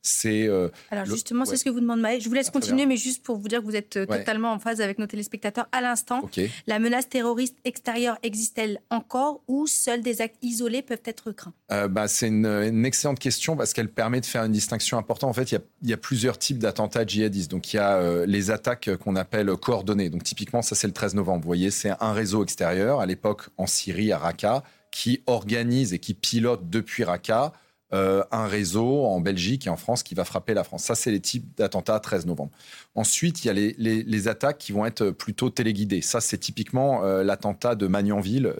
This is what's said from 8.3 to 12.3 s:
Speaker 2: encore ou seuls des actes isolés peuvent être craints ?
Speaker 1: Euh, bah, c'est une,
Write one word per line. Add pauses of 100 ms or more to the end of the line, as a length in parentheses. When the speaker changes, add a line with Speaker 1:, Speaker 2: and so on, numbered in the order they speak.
Speaker 2:
encore
ou
seuls
des
actes
isolés
peuvent
être
craints ? (180)
Speaker 1:
Euh,
bah,
c'est
une,